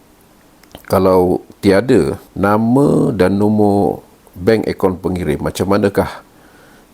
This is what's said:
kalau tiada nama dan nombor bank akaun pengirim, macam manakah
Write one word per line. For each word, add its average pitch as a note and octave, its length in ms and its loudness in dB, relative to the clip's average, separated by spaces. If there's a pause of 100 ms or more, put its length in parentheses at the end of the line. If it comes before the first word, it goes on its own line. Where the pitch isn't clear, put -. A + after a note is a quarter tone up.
(920)
kalau F#2 560 2 (160)
tiada G2+ 560 2 (160)
nama A2+ 800 0
dan F#2+ 240 0
nombor G#2 640 0 (360)
bank G#2 320 0
akaun F#2 320 -2
pengirim, E2+ 400 -4
macam D#2+ 240 -4
manakah G2 560 -2 (720)